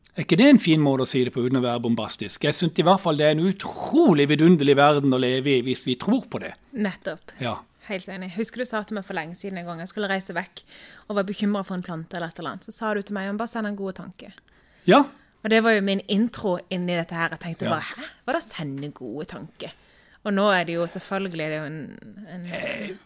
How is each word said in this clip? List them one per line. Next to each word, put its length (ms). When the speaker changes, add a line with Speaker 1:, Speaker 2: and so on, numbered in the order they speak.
Speaker 1:
Er 80
ikke 120
det 140
en 80
fin 240
måte 220
å 40
si 160
det 80
på 140
uten 140
å 20
være 220
bombastisk? 600
Jeg 120
synes 220
i 40
hvert 180
fall 160
det 120
er 80
en 100
utrolig 800
vidunderlig 480
verden 380
å 60
leve 380
i 40
hvis 240
vi 80
tror 340
på 140
det. 120
Speaker 2:
Nettopp. 580
Speaker 1:
Ja. 180
Speaker 2:
Helt 220
enig. 280
Husker 260
du 60
sa 140
til 160
meg 80
for 80
lenge 240
siden 200
en 80
gang 140
jeg 80
skulle 220
reise 240
vekk 280
og 80
var 100
bekymret 400
for 120
en 80
plante 320
eller 120
et 80
eller 160
annet, 120
så 80
sa 200
du 80
til 140
meg, 140
«Men 80
bare 120
send 160
en 120
god 200
tanke.» 340
Speaker 1:
Ja. 180
Speaker 2:
Og 60
det 140
var 100
jo 80
min 260
intro 500
inn 200
i 80
dette 180
her. 140
Jeg 100
tenkte 260
Speaker 1:
Ja. 120
Speaker 2:
bare, 100
«Hæ? 220
Hva 100
da 40
sende 520
gode 340
tanker?» 460
Og 120
nå 160
er 160
det 80
jo 100
selvfølgelig, 520
det 180
er 20
jo 60
en, 340
en 180
Speaker 1:
Jeg 440